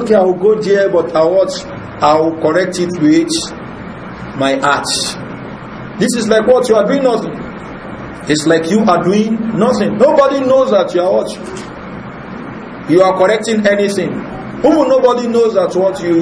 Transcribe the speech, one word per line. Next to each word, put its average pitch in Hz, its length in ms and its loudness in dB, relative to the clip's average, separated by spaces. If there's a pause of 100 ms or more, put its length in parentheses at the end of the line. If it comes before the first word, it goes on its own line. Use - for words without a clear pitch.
"Okay, 214 80 4
I 196 80 6
will 180 160 2
go 208 220 4
there, 196 280 2
but 170 280 0
I 160 100 4
what? 185 240 2 (500)
I 151 200 4
will 160 200 0
correct 180 380 0
it 175 240 -2
with 160 260 4 (1080)
my 135 240 2
heart." 139 240 0 (1120)
This 247 180 0
is 220 120 -2
like 214 180 2
what? 247 220 4
You 220 80 4
are 202 100 4
doing 277 160 0
nothing. 220 320 0 (960)
It's 151 160 -2
like 160 240 2
you 214 100 2
are 175 220 2
doing 214 320 2 (240)
nothing. 208 400 0
Nobody 277 420 4
knows 262 300 2
that 202 240 2
you 175 80 2
are 185 100 0
what? 220 160 0 (1600)
You 175 120 6
are 185 160 4
correcting 214 480 2
anything. 202 460 0 (520)
Even 302 240 4
nobody 247 400 2
knows 226 260 2
that 180 220 0
what 185 240 0
you, 170 220 0